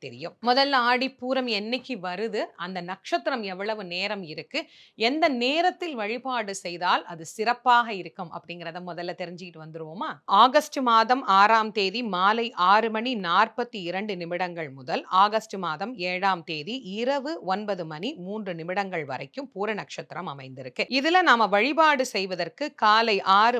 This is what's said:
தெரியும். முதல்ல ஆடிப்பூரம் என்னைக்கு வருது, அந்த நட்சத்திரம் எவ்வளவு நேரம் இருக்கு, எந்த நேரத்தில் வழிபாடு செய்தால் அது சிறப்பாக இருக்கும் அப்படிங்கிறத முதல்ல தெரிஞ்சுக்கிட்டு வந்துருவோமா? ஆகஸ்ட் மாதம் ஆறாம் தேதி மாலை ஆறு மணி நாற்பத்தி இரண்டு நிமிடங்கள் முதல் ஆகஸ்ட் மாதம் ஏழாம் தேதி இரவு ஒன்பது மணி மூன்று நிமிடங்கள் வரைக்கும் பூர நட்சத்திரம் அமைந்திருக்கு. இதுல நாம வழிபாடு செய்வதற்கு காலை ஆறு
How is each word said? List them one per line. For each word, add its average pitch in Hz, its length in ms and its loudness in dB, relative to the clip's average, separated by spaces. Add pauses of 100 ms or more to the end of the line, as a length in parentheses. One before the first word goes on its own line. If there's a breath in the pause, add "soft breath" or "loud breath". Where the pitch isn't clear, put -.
தெரியும். 135 300 -12 (140)
முதல்ல 269 320 4 (120)
ஆடிப்பூரம் 254 640 0
என்னைக்கு 240 380 -6 (100)
வருது, 196 360 -4 (240)
அந்த 185 140 -8 (100)
நட்சத்திரம் 247 540 -4 (100)
எவ்வளவு 208 380 -6
நேரம் 196 400 -4
இருக்கு, 160 300 -8 (380 loud breath)
எந்த 285 280 4 (160)
நேரத்தில் 339 580 0
வழிபாடு 226 600 -4
செய்தால் 180 420 -2 (100)
அது 165 200 -12
சிறப்பாக 240 540 2 (140)
இருக்கும் 165 360 -12
அப்படிங்கிறத 170 520 -12
முதல்ல 175 320 -8
தெரிஞ்சுக்கிட்டு 170 420 -12
வந்துருவோமா? 160 460 -10 (340)
ஆகஸ்ட் 285 360 2 (100)
மாதம் 233 340 4 (160)
ஆறாம் 220 400 6
தேதி 196 240 -2 (120)
மாலை 214 320 2 (240)
ஆறு 220 240 6
மணி 233 180 -2 (140)
நாற்பத்தி 220 600 0
இரண்டு 196 340 -4
நிமிடங்கள் 170 560 -6
முதல் 165 260 -6 (200)
ஆகஸ்ட் 214 400 -2
மாதம் 170 280 -6 (180)
ஏழாம் 180 400 0
தேதி 160 260 -8 (240)
இரவு 269 320 -2 (200)
ஒன்பது 196 400 -4
மணி 180 180 -6 (140)
மூன்று 196 360 -8
நிமிடங்கள் 180 520 -4
வரைக்கும் 143 400 -10
பூர 196 160 -4 (120)
நட்சத்திரம் 151 540 -12
அமைந்திருக்கு. 131 500 -8 (140)
இதுல 330 220 4 (100)
நாம 226 220 6
வழிபாடு 277 500 4 (120)
செய்வதற்கு 185 500 -4 (180)
காலை 220 320 6 (220)
ஆறு 233 220 6